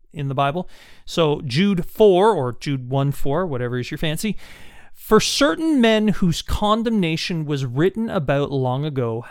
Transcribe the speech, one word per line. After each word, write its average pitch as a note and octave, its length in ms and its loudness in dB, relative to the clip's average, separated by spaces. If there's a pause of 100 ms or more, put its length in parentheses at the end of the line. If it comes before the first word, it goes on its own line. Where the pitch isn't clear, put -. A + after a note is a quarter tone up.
(140)
in C#3+ 140 -6
the C#3 60 -4
Bible. C#3+ 360 -2 (340)
So D3+ 380 0
Jude E3+ 420 0
four, G#3 480 4
or B2+ 220 -2
Jude C3+ 340 -6
one C#3 240 0
four, D3+ 340 0
whatever B2 320 -4
is A#2+ 120 -6
your D3+ 80 -8
fancy. E3+ 400 -2 (560)
"For - 260 4
certain D#4+ 580 2
men A3 300 4
whose F3 320 0
condemnation G3+ 1040 0
was C#3 220 -2
written F#3+ 420 0
about C#3+ 420 -2
long C3 360 -2
ago A#2+ 440 -4